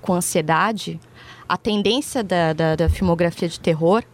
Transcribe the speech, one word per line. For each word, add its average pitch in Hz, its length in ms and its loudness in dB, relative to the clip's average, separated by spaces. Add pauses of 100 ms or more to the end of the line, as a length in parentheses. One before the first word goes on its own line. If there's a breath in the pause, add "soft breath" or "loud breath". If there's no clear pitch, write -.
com 185 120 -2
ansiedade, 170 840 -2 (500 loud breath)
a 180 80 -2
tendência 214 680 -2
da, 170 280 0
da, 160 220 0
da 160 140 2
filmografia 170 600 0
de - 120 -10
terror 170 420 2 (120)